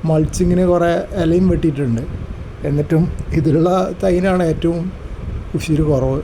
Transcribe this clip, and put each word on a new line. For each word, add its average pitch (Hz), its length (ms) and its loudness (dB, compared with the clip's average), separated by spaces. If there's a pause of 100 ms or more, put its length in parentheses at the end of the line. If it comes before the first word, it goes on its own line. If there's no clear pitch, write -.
(120)
മൾച്ചിങ്ങിന് 175 600 2
കുറേ 170 220 2 (300)
ഇലയും 175 300 4
വെട്ടിയിട്ടുണ്ട്. 143 500 0 (640)
എന്നിട്ടും 147 360 2 (360)
ഇതിലുള്ള 160 300 2 (320)
തൈനാണ് 185 420 2 (100)
ഏറ്റവും 170 280 -2 (760)
ഉശിര് 156 320 0
കുറവ്. 131 340 2